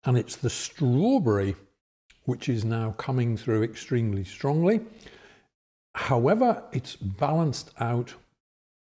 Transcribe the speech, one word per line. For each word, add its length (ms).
and 140
it's 180
the 140
strawberry 1040
which 240
is 140
now 340
coming 380
through 280
extremely 600
strongly. 560
However, 760
it's 240
balanced 840
out 340